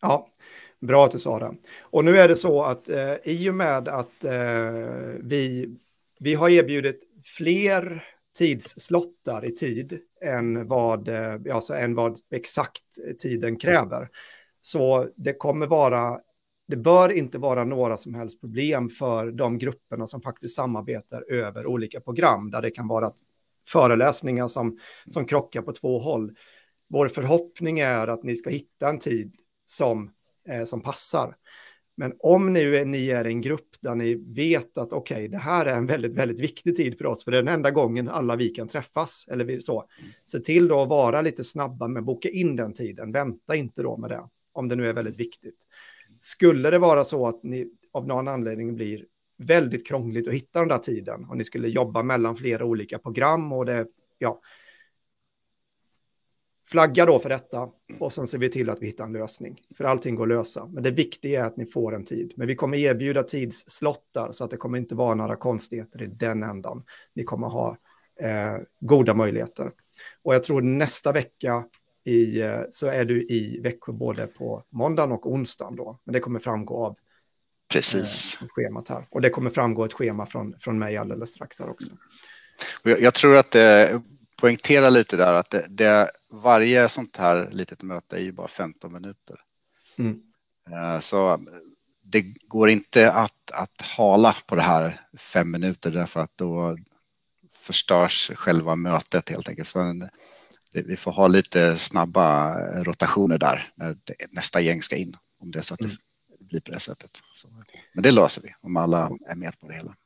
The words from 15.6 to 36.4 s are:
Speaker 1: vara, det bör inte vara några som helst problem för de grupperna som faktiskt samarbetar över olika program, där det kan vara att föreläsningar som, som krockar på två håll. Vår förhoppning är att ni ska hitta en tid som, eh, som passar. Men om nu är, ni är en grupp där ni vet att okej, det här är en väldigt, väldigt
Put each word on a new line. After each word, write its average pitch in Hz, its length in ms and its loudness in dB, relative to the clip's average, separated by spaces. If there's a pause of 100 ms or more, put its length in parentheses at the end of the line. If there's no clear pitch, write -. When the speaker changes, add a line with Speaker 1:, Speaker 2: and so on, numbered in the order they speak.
Speaker 1:
vara, 127 540 2 (480)
det 139 80 -6
bör 180 360 6
inte 143 260 -4
vara 123 260 0
några 123 320 -2
som 117 180 -14
helst 113 260 -12
problem 127 500 -4
för 117 400 -4
de 120 280 -4
grupperna 123 480 -8
som 127 140 -12
faktiskt - 340 -12
samarbetar 120 760 -8
över 110 340 -6
olika 120 340 -6
program, 120 500 0
där 120 120 -6
det 117 80 -4
kan 113 180 -10
vara 110 180 -2
att 104 120 -8 (500)
föreläsningar 127 800 2
som, 117 300 -6 (320)
som 147 140 -4
krockar - 380 -2
på - 100 -10
två 127 260 -4
håll. 110 380 -6 (520)
Vår 139 200 0
förhoppning 160 720 -2
är 120 280 0
att 117 140 -6
ni 120 140 -6
ska 117 140 -8
hitta 143 380 -6
en 147 100 -2
tid 113 360 -4 (320)
som, 117 440 -2 (380)
eh, 120 160 -8
som 117 160 -10
passar. 135 560 -6 (600)
Men 131 220 -8
om 185 340 4
nu 147 240 2
är, 143 80 2
ni 135 240 -4
är 120 160 -2
en 117 160 -4
grupp 143 280 -6 (120)
där 123 140 -6
ni 117 200 -2
vet 139 640 -4
att 117 140 -8
okej, 113 360 -8
det 196 100 -8
här 160 280 0
är 135 100 0
en 120 100 -2
väldigt, 127 280 -2
väldigt 123 260 -4